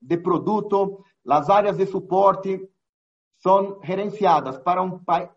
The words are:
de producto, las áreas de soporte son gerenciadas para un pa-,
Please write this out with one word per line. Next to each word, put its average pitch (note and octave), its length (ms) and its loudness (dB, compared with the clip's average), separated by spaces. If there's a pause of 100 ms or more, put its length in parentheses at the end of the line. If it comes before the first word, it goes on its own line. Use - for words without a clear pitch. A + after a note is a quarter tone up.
de E3 180 -2
producto, G3 840 -2 (200)
las C#3+ 260 2
áreas G3+ 260 4
de F#3+ 100 0
soporte F#3+ 840 0 (680)
son G3 440 0
gerenciadas F3+ 760 -2
para F3+ 220 0
un F#3 220 -8
pa-, F3 320 -2